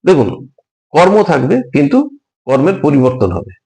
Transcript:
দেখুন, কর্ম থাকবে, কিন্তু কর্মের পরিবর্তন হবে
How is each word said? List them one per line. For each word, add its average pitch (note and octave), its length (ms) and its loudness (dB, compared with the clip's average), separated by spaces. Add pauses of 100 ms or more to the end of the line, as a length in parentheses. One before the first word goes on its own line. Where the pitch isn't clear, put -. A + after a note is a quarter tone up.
দেখুন, C#3 420 0 (420)
কর্ম F#3+ 340 2
থাকবে, E3 380 -2 (120)
কিন্তু B3 360 0 (360)
কর্মের C3+ 360 0
পরিবর্তন B2+ 500 0
হবে F2 200 -10 (140)